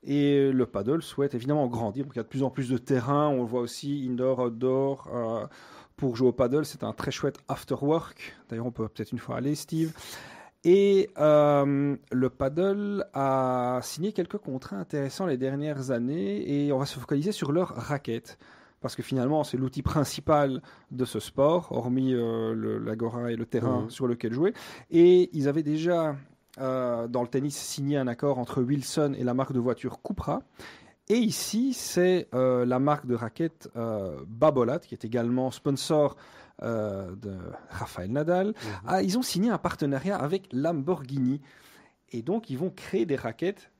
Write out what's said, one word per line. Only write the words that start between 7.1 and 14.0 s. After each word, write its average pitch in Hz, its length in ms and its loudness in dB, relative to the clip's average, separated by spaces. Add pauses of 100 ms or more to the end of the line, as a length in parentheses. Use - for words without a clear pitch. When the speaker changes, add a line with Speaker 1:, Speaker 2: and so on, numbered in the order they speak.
Speaker 1:
chouette 139 260 -2 (100)
after - 340 -4
work. - 540 -2 (140)
D'ailleurs, 117 180 -6
on 120 40 -6
peut 113 160 -6
peut-être - 240 -8
une 120 80 -4
fois 120 180 -8
aller, 139 180 -2
Steve. 160 380 -4 (680)
Et, 196 540 6
euh, 143 760 6 (160)
le 127 180 2
paddle 196 840 -2
a 127 720 0
signé - 280 -4